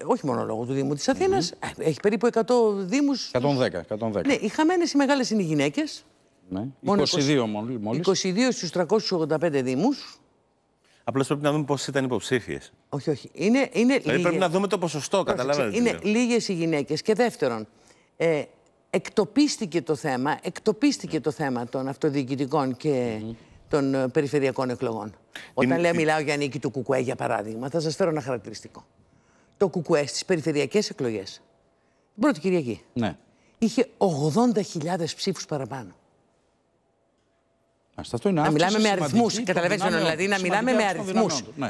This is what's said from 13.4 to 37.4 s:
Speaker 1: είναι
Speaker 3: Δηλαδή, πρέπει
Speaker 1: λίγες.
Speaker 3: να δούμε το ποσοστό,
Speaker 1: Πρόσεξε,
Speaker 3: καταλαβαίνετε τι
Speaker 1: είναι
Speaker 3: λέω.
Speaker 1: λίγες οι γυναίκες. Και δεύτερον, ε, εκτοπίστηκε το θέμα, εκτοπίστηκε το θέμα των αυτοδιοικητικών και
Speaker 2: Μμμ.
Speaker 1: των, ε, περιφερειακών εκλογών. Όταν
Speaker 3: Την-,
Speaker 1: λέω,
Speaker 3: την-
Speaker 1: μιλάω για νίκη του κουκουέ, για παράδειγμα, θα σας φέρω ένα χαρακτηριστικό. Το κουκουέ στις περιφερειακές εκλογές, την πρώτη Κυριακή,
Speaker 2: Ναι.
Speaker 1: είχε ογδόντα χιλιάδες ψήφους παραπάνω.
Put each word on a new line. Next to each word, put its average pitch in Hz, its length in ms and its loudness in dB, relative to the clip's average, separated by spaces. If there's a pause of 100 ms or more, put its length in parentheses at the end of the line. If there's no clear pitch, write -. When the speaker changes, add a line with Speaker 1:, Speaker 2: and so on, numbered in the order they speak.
Speaker 1:
είναι 269 140 2
Speaker 3:
Δηλαδή, 240 300 4
πρέπει - 200 2
Speaker 1:
λίγες. 175 160 2
Speaker 3:
να 185 100 2
δούμε 190 180 0
το 196 120 0
ποσοστό, 170 460 -2
Speaker 1:
Πρόσεξε, 123 120 0 (100)
Speaker 3:
καταλαβαίνετε 135 260 0 (100)
τι 233 80 2
Speaker 1:
είναι - 120 -4
Speaker 3:
λέω. 208 100 0 (100)
Speaker 1:
λίγες 233 260 0
οι 202 40 -2
γυναίκες. 156 500 -2
Και 175 120 2
δεύτερον, 135 520 0 (500)
ε, 156 260 2 (480)
εκτοπίστηκε 196 920 0
το 156 120 0
θέμα, 139 480 -2
εκτοπίστηκε 180 800 -2
το 151 100 -2
θέμα 127 360 -2
των 135 220 -4
αυτοδιοικητικών 139 880 -2
και 123 460 -2
Speaker 2:
Μμμ. 110 100 -8 (360)
Speaker 1:
των, 139 260 2
ε, 131 140 0
περιφερειακών 135 640 0
εκλογών. 110 440 -4 (400)
Όταν 127 160 2
Speaker 3:
Την-, 170 100 2
Speaker 1:
λέω, 175 100 4
Speaker 3:
την- 170 100 0
Speaker 1:
μιλάω 156 200 2
για 147 160 -2
νίκη 143 220 -2
του 135 120 -2
κουκουέ, 131 280 -2
για 127 180 -2
παράδειγμα, 113 540 -4
θα 170 100 -2
σας 151 160 -4
φέρω 180 140 2
ένα 156 100 -2
χαρακτηριστικό. 120 640 -10 (720)
Το 196 120 2
κουκουέ 156 380 0
στις - 180 -8
περιφερειακές 156 640 0
εκλογές, 110 520 -6 (720)
την 208 100 -4
πρώτη 262 180 2
Κυριακή, 165 420 -2 (100)
Speaker 2:
Ναι. 113 240 -2 (420)
Speaker 1:
είχε 226 300 2 (100)
ογδόντα 185 640 2
χιλιάδες 170 520 -4
ψήφους - 320 -6
παραπάνω. 131 480 -8 (2000)